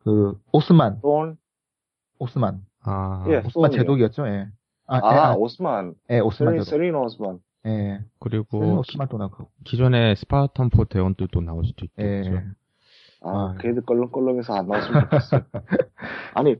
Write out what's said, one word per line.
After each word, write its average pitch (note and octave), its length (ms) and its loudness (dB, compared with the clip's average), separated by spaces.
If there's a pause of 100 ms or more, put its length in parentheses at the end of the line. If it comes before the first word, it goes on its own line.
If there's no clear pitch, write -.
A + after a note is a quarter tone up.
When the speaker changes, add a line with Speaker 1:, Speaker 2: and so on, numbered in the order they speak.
Speaker 1:
그 G#2 340 2 (140)
오스만. D3 480 4
Speaker 2:
돈. D#3 380 -2 (800)
Speaker 1:
오스만. G#2 420 -4 (220)
Speaker 3:
아. F#2+ 460 -4
Speaker 2:
예, D3+ 100 4
Speaker 1:
오스만 D3 320 0
Speaker 2:
돈이요. B2+ 120 0
Speaker 1:
제독이었죠, B2 460 0
예. G2+ 200 -4 (380)
아, C3 160 -2
Speaker 2:
아, A2 120 6
Speaker 1:
예, C#3 40 6
아. D3 180 4
Speaker 2:
오스만. A2 580 -4 (160)
Speaker 1:
예, A#2+ 100 4
오스만 C#3 320 2
Speaker 2:
세린, D#3+ 120 0
Speaker 1:
제독. F2+ 60 -10
Speaker 2:
세린 E3 240 0
오스만. A2 440 -6 (280)
Speaker 1:
예. G2+ 340 -4 (200)
Speaker 3:
그리고 A2 400 -4
Speaker 1:
세린 E3+ 180 2
오스만 C3+ 300 -6
또 A#2 100 -8
나오고. G2 300 -10 (160)
Speaker 3:
기존의 A#2+ 520 2
스파르탄 C#3 540 0
포 A2 140 4
대원들도 F#2+ 560 -2
나올 E2+ 240 -6
수도 - 200 -6
있겠죠. G2 500 -4
Speaker 1:
예. F#2 100 -4 (800)
Speaker 2:
아, F2 80 -10
Speaker 1:
아. F#2+ 300 -4
Speaker 2:
걔들 A#2+ 220 -2
껄렁껄렁해서 B2 720 -2
안 F#2 140 -2
나왔으면 A2+ 340 2
좋겠어요. C#3 380 0 (120)
Speaker 1:
<laughs> - 840 -6
Speaker 2:
아니, A#2+ 260 2